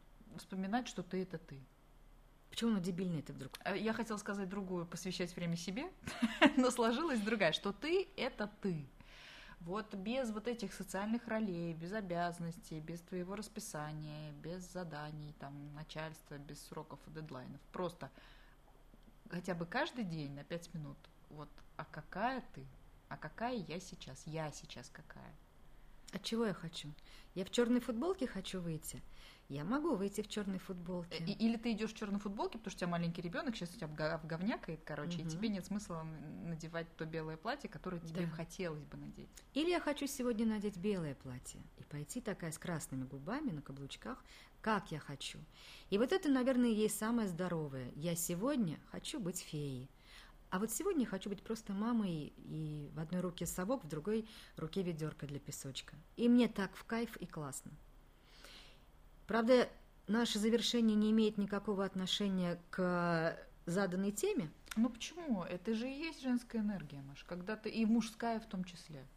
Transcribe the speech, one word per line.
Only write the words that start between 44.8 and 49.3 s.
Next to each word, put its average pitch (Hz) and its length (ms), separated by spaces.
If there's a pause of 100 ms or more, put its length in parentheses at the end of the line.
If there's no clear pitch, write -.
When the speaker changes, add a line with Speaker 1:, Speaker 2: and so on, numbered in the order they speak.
Speaker 2:
я 151 80
хочу. - 400 (500)
И 196 80
вот 254 160
это, 381 160
наверное, 247 400
и 220 60
есть 214 220
самое 220 300
здоровое. 156 680
Я 165 200
сегодня 185 640 (120)
хочу 180 280
быть 175 220